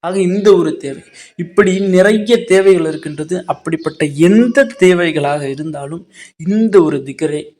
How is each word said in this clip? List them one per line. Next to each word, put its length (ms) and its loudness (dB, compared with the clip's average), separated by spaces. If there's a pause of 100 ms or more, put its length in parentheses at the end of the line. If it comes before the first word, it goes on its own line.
ஆக, 200 -6
இந்த 340 0
ஒரு 220 0
தேவை. 260 -12 (340)
இப்படி 440 0
நிறைய 640 2
தேவைகள் 440 4
இருக்கின்றது. 480 -8 (100)
அப்படிப்பட்ட 580 -6 (120)
எந்த 500 4 (120)
தேவைகளாக 640 0
இருந்தாலும், 640 -10 (320)
இந்த 460 -2
ஒரு 160 -2
திக்ரை 440 -6 (180)